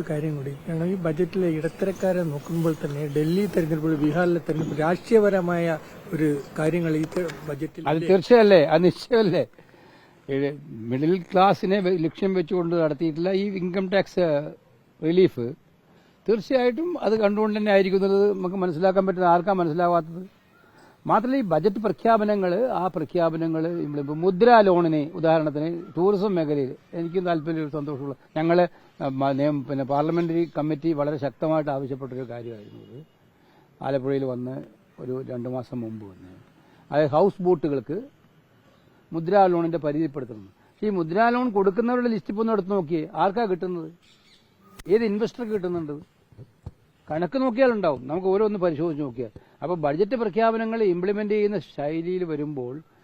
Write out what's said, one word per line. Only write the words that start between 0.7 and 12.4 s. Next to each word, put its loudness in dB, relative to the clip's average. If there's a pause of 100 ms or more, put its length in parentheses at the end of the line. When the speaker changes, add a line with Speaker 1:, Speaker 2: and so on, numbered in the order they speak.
Speaker 1:
ഈ -2 (100)
ബജറ്റിലെ 0
ഇടത്തരക്കാരെ -2
നോക്കുമ്പോൾ -2
തന്നെ -6 (140)
ഡൽഹി 2
തെരഞ്ഞെടുപ്പ്, 0
ബീഹാറിലെ 2
തെരഞ്ഞെടുപ്പ് -4
രാഷ്ട്രീയപരമായ 2 (360)
ഒരു 0 (320)
കാര്യങ്ങൾ 0
ഈ -2
തെ-, -4 (200)
ബജറ്റിൽ -10
Speaker 2:
അത് 2
Speaker 1:
ഇല്ലേ? 0
Speaker 2:
തീർച്ചയല്ലേ, 8 (100)
അത് 6
നിശ്ചയമല്ലേ. 2 (920)
ഇത് 0 (400)
മിഡിൽ 0 (180)
ക്ലാസിനെ 2
വെ-, 2 (100)
ലക്ഷ്യം -2
വെച്ചുകൊണ്ട് -2